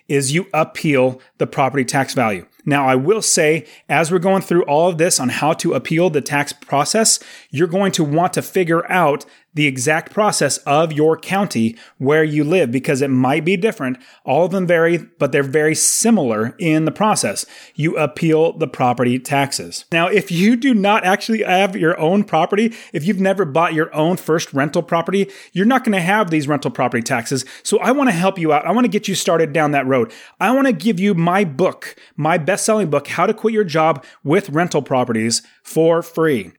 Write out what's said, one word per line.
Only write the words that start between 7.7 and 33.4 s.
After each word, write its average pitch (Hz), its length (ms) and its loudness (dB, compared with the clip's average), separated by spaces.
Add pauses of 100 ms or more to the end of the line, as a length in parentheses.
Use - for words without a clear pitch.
to 165 120 0
want 165 280 0
to 143 100 -4
figure 170 480 -2
out 160 360 0 (280)
the 151 120 2
exact 143 460 -2
process 190 460 0
of 156 340 0
your 151 240 2
county 139 580 -2 (220)
where 151 260 2
you 151 220 0
live, 156 260 2
because 131 300 -2
it 139 80 0
might 131 360 0
be 190 120 0
different. 151 400 -4 (280)
All 147 200 2
of 180 80 -2
them 190 140 -2
vary, 170 320 2 (200)
but 139 140 0
they're 143 100 2
very 151 320 0
similar 131 840 0
in 160 260 0
the 151 80 -2
process. 180 540 -2 (280)
You 156 220 -2
appeal 160 560 2
the 156 160 -6
property 123 500 0
taxes. 131 720 -4
Now, 170 180 0
if 190 220 0
you 196 240 4
do 247 200 0
not 202 300 2
actually 208 380 0
have 185 320 0
your 170 240 0
own 180 240 2
property, 202 520 0 (180)
if 147 120 -6
you've 196 160 0
never 190 240 2
bought 160 300 0
your 160 200 -2
own 160 240 0
first - 340 -2
rental 156 300 -2
property, 180 460 -2 (240)
you're 180 120 0
not 254 180 2
gonna 196 180 0
have 180 300 0
these 156 160 0
rental 147 240 -2
property 123 320 -2
taxes. 131 420 -4 (180)
So - 180 0
I 196 100 2
wanna 269 220 2
help 185 260 0
you 156 140 0
out. 151 140 0
I 165 40 -2
wanna 240 180 2
get 208 200 -2
you 190 60 -2
started 160 380 0
down 151 200 0
that 139 140 0
road. 127 260 0 (260)
I 202 140 0
wanna 269 200 2
give 180 280 -2
you 208 140 2
my 175 300 2
book, 151 520 -4 (200)
my 160 220 0
best-selling 190 520 0
book, 143 180 -2
How 175 180 0
to 214 80 0
Quit 220 200 -2